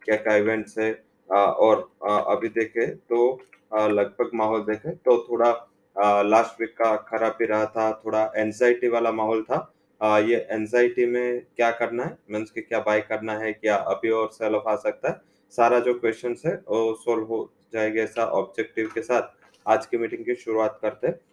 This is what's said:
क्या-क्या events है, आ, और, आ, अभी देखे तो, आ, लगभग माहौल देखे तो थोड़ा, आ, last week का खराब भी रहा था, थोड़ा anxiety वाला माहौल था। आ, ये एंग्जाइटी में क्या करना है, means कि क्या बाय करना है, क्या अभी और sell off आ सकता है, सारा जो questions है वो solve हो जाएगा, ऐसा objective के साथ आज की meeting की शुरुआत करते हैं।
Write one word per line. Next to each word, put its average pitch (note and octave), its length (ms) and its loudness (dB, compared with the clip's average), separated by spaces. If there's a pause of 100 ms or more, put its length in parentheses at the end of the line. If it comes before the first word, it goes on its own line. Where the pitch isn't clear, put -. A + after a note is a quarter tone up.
क्या-क्या G#2+ 340 2
events G#2+ 420 0
है, A2 260 -2 (280)
आ, G2 40 4
और, G2+ 540 4 (140)
आ, G#2 140 2
अभी G#2+ 300 0
देखे A2+ 380 -2
तो, A#2+ 560 0 (320)
आ, G#2+ 120 2
लगभग G#2 480 0
माहौल A2 260 0
देखे G#2+ 300 -6
तो B2 400 0
थोड़ा, A#2 380 0 (280)
आ, G2+ 260 4
last A2 380 2
week A2+ 100 -6
का A2+ 260 0
खराब A2 420 -4
भी A#2 80 0
रहा G#2+ 200 0
था, A2 400 -2
थोड़ा A2 300 -2
anxiety A#2+ 520 2
वाला A#2 240 0
माहौल A2 300 -2
था। C3+ 320 -6 (280)
आ, G#2+ 160 4
ये A2+ 180 2
एंग्जाइटी A#2+ 680 0
में B2 360 -2 (140)
क्या A#2 140 2
करना A#2 340 -4
है, E3 140 -10 (120)
means G#2+ 200 -6
कि A#2 100 -12
क्या A2 200 -4
बाय G#2+ 200 2
करना G#2+ 320 -6
है, A2 200 -4
क्या G#2+ 240 0
अभी F#2+ 340 -2
और A2 220 0
sell G#2+ 220 -2
off G2+ 140 0
आ G#2 80 0
सकता G#2+ 320 -4
है, - 120 -6 (300)
सारा A#2+ 300 4
जो B2 140 0
questions A#2 520 -4
है F3+ 80 -2
वो A2+ 400 -2
solve A2+ 300 -2
हो A2 280 -6 (200)
जाएगा, A2 300 -2
ऐसा A2+ 220 -2
objective G#2+ 720 -4
के A2+ 80 -6
साथ - 460 -4 (200)
आज A2+ 180 2
की A#2 120 -4
meeting A#2 260 -6
की A#2+ 100 -2
शुरुआत A2 480 -4
करते G#2+ 240 -4
हैं। E3+ 140 -4 (120)